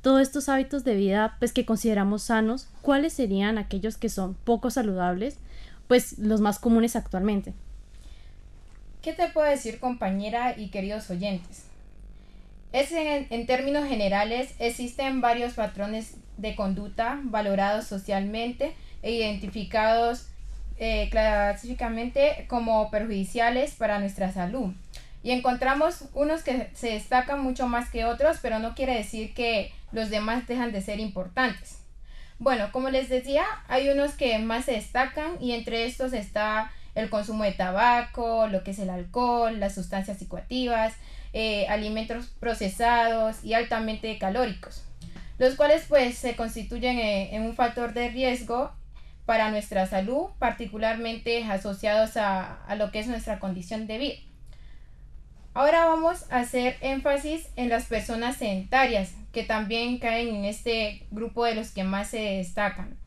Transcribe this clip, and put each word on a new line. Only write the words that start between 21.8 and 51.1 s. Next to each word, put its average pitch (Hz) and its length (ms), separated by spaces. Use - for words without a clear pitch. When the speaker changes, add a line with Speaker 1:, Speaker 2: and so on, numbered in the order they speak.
Speaker 2:
como 226 440
perjudiciales 226 840
para 208 240
nuestra 196 340
salud. 190 420
Y 240 120
encontramos 262 720
unos 311 300
que 247 300
se 233 160
destacan 254 500
mucho 262 260
más 240 240
que 226 140
otros, 277 360
pero 220 200
no 233 160
quiere 262 180
decir 220 400
que 233 380
los 220 200
demás 220 360
dejan 240 240
de 202 100
ser 208 200
importantes. 208 800
Bueno, 226 320
como 254 180
les 262 200
decía, 262 340
hay 262 220
unos 277 240
que 240 260
más 226 280
se 269 60
destacan 262 680
y 247 120
entre 233 340
estos 254 260
está 214 580
el 214 160
consumo 214 320
de 202 80
tabaco, 226 960
lo 190 160
que 190 80
es 196 80
el 190 120
alcohol, 226 680
las 196 160
sustancias 190 440
psicoactivas, 226 760
eh, 220 340
alimentos 220 600
procesados 226 1080
y 214 100
altamente 220 640
calóricos, 208 640
los 262 200
cuales, 302 320
pues, 254 280
se 233 200
constituyen, 226 600
eh, 202 380
en 220 80
un 226 140
factor 240 360
de 240 160
riesgo 247 600
para 220 240
nuestra 208 380
salud, 233 400
particularmente 226 1080